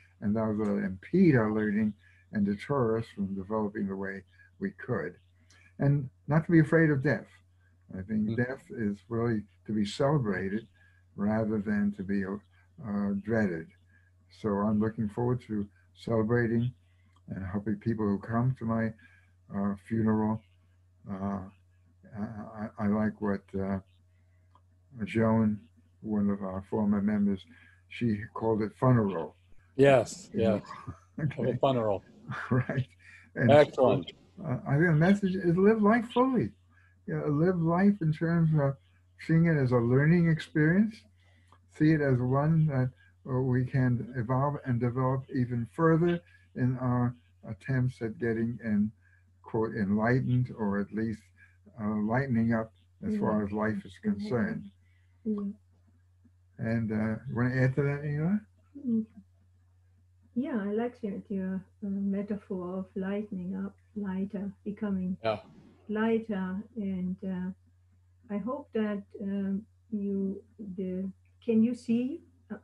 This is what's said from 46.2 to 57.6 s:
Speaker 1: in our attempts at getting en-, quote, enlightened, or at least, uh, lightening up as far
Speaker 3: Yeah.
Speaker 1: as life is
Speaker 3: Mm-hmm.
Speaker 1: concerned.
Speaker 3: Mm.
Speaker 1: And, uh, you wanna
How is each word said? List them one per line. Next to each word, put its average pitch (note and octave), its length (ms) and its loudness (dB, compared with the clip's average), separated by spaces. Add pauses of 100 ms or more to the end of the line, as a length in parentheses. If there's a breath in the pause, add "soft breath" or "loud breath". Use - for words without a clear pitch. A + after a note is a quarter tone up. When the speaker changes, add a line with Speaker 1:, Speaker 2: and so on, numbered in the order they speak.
Speaker 1:
in B2+ 220 0
our B2 360 0 (340 soft breath)
attempts B2+ 540 -4
at A2 160 -6
getting A#2 460 -2
en-, G#2+ 280 2 (520)
quote, A2+ 320 -2
enlightened, B2 800 2
or G2+ 220 0
at G2 140 -4
least, A2 280 -4 (600 soft breath)
uh, G#2+ 140 -2 (180)
lightening A#2 400 2
up A2+ 180 -2 (340)
as G#2+ 120 -2
far G#2+ 220 0
Speaker 3:
Yeah. G2+ 60 -2
Speaker 1:
as F#2+ 60 -6
life G#2+ 340 -4
is - 80 -18
Speaker 3:
Mm-hmm. - 180 -4
Speaker 1:
concerned. G#2 600 -4 (560)
Speaker 3:
Mm. G3+ 260 -4 (1040)
Speaker 1:
And, A2+ 340 -2
uh, G#2+ 240 -2 (140)
you B2+ 60 -8
wanna B2+ 280 0